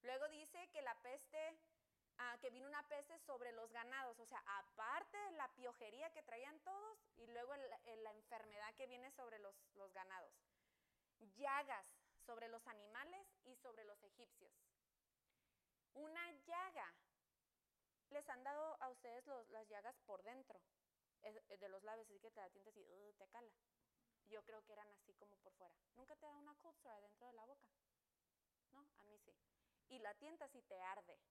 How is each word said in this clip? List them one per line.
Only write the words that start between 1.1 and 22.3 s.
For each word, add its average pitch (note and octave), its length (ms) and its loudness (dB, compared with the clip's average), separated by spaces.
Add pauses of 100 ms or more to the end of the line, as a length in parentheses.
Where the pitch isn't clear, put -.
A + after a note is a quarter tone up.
ah, A#3+ 220 4
que C4 100 4
vino B3+ 160 -4
una D4 200 2
peste D4 340 0
sobre B3 320 0
los A3+ 200 -2
ganados, A#3+ 480 2
o A3+ 60 -6
sea, A#3+ 160 0 (160)
aparte C4 580 4
de G4+ 160 4
la C#4+ 220 4
piojería B3 580 0
que D#4 100 -6
traían C4 380 -2
todos G#4 380 -2 (180)
y A#3 120 -10
luego A#3+ 260 2
el, C#4 80 2 (240)
el, A3 180 -2
la G#3+ 60 2
enfermedad G#3+ 640 -2
que C4 120 0
viene B3 240 -4
sobre A#3 280 -4
los, G3 180 -6 (180)
los G3 180 -6
ganados. F#3 400 -4 (1040)
Llagas C4+ 500 8 (380)
sobre A#3 240 0
los A3+ 200 -4
animales A#3+ 580 -2 (180)
y B3 120 -10
sobre A3+ 280 -6
los G#3 200 -8
egipcios. - 480 -14 (1400)
Una D#4+ 360 2 (160)
llaga. E4 480 4 (1160)
¿Les D4 180 2
han B3+ 160 0
dado D4+ 360 6
a C4 100 4
ustedes B3 360 -4
los, A#3+ 240 -2
las A3 180 -4
llagas G#3+ 380 -2
por F#3 160 -2
dentro? A#3 380 -6 (640)
Es, G#3+ 140 0 (120)
es G3 120 -6
de G3 80 0
los F#3+ 140 -2
labios, G#3+ 260 -2
así G3 120 -12
que A3 100 -8